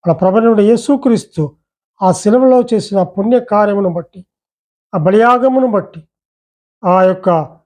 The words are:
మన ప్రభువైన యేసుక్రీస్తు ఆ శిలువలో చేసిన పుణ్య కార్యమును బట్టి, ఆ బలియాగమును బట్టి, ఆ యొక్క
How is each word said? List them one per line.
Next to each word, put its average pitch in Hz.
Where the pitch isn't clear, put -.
మన 170
ప్రభువైన 208
యేసుక్రీస్తు 226
ఆ 190
శిలువలో 247
చేసిన 196
పుణ్య 214
కార్యమును 208
బట్టి, 175
ఆ -
బలియాగమును 240
బట్టి, 202
ఆ 185
యొక్క 180